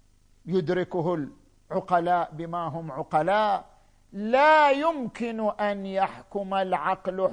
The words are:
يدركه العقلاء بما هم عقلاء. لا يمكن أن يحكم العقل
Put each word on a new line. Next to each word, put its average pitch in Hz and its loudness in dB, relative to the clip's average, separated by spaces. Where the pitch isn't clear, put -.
يدركه 175 -2
العقلاء 175 0
بما 165 -8
هم 160 -8
عقلاء. 180 0
لا 285 6
يمكن 240 -2
أن 202 -4
يحكم 190 -4
العقل 185 0